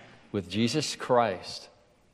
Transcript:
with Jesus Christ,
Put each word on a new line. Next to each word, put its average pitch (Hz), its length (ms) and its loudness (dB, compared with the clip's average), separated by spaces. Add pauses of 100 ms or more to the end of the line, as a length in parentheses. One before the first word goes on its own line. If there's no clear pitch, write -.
(320)
with 92 160 -2
Jesus 117 480 0
Christ, 113 720 0 (460)